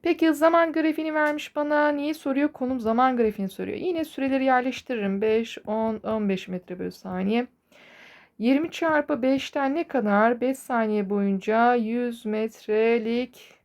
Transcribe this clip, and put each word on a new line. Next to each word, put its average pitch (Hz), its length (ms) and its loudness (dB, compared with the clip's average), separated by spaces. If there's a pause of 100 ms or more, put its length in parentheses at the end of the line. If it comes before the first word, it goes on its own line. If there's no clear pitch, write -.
Peki 330 260 2
hız 294 100 2
zaman 330 340 4
grafiğini 311 420 -2
vermiş 302 420 -2
bana. 294 320 2
Neyi 294 260 -2
soruyor? 285 380 0
Konum 254 280 -4
zaman 240 360 2
grafiğini 208 340 0
soruyor. 190 260 -8
Yine 330 280 -2
süreleri 269 400 -2
yerleştiririm. 247 760 -2
Beş, 220 460 0
on, 220 300 -2
on 214 320 -2
beş 185 200 -4
metre 180 300 -10
bölü 180 140 -8
saniye. 190 540 -2 (920)
Yirmi 269 320 2
çarpı 294 520 0
beşten 269 520 0
ne 330 140 -4
kadar? 226 520 2
Beş 262 180 0
saniye 214 520 -2
boyunca 208 640 2
yüz 240 520 -2
metrelik 226 1300 -2 (100)